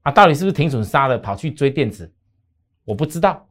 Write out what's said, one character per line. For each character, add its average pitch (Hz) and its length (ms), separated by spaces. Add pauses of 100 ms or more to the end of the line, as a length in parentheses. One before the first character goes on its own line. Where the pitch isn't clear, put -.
啊， 143 100
到 196 160
底 156 60
是 151 100
不 196 60
是 - 40
停 147 160
损 120 140
杀 135 240
了， 123 100
跑 101 160
去 151 160
追 139 220
电 135 180
子？ 87 240 (720)
我 107 100
不 135 120
知 160 160
道。 185 300